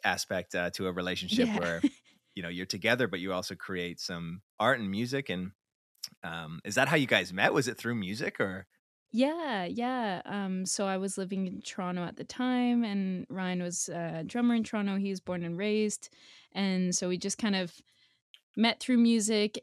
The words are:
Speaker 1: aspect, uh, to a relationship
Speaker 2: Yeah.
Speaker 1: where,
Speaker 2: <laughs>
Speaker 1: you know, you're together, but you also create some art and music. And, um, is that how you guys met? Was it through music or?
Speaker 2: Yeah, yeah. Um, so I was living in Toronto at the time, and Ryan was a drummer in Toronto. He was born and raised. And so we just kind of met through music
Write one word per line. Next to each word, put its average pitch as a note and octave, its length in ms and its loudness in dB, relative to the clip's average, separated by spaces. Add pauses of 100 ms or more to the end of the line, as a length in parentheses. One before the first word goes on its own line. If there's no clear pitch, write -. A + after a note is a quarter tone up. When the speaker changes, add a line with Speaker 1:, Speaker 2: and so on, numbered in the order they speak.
Speaker 1:
aspect, F#2 520 -2
uh, F2 160 0
to F#2+ 160 -2
a F#2 40 0
relationship F#2 560 0
Speaker 2:
Yeah. G#3 120 0
Speaker 1:
where, E2+ 220 -2 (260)
Speaker 2:
<laughs> - 280 -20
Speaker 1:
you F#2 80 -6
know, E2+ 60 -4
you're F2+ 160 -4
together, A2+ 420 2
but F2 140 -4
you F#2 100 -2
also F#2 240 -2
create F2 440 -6
some E2+ 420 -6 (180)
art B2 200 4
and G2+ 100 -2
music. B2 400 -2
And, F2+ 220 -4 (720)
um, E2 420 -10
is G#2 100 -6
that C3+ 140 4
how D#3 80 4
you C3+ 100 2
guys F#2 240 4
met? G2 220 4
Was C3+ 140 4
it A2+ 100 -4
through A#2+ 180 -2
music G#2+ 440 -4
or? F#2+ 280 -2 (440)
Speaker 2:
Yeah, C4+ 540 0
yeah. A3+ 600 -2
Um, F#3+ 400 -2
so G3 200 -2
I F#3+ 120 0
was F#3+ 200 -4
living F#3+ 300 -2
in F#3+ 140 -8
Toronto F3+ 420 -4
at - 140 -6
the - 60 -8
time, B3 600 2
and F#3+ 440 0
Ryan F3+ 360 -2
was F3 260 -4
a E3 340 -4
drummer A#3+ 300 2
in A3+ 100 4
Toronto. G3+ 340 0
He G3 120 0
was F#3+ 100 -4
born F3+ 220 -4
and E3+ 160 -4
raised. G#3+ 520 0 (420)
And F#3 420 2
so F3+ 160 0
we F3+ 80 0
just G3 220 -4
kind G3+ 160 2
of F3+ 180 -2 (840)
met A3+ 240 2
through B3 180 4
music A3 640 6